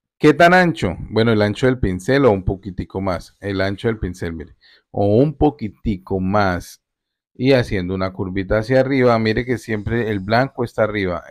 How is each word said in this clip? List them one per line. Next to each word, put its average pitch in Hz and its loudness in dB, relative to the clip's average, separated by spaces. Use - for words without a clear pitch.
¿Qué 151 6
tan 170 6
ancho? 170 2
Bueno, 113 2
el 107 2
ancho 104 0
del 131 2
pincel 110 0
o 120 6
un 98 0
poquitico 95 -6
más. 92 -6
El 98 -4
ancho 98 -4
del 110 -4
pincel, 90 -8
mire. 80 -14
O 101 -2
un 127 2
poquitico 107 -4
más. 95 -2
Y 131 2
haciendo 98 0
una 95 -4
curvita 95 -4
hacia 117 0
arriba. 127 2
Mire 110 0
que 120 -4
siempre 110 -4
el 101 -4
blanco 120 -2
está 120 -2
arriba. 98 -4